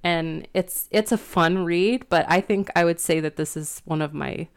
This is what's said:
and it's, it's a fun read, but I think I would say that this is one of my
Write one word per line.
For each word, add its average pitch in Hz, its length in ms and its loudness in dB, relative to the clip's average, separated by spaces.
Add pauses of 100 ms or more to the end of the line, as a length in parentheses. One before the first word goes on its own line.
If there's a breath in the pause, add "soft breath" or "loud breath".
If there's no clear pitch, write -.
and 165 500 -2
it's, - 380 -2
it's 214 200 2
a 233 60 4
fun 180 480 2
read, 185 440 2
but 170 180 4
I 180 140 4
think 196 340 -2
I 170 80 4
would 170 160 2
say 160 220 0
that 156 160 -4
this 151 180 -4
is - 300 -8
one 156 160 -2
of 151 120 -4
my - 420 -6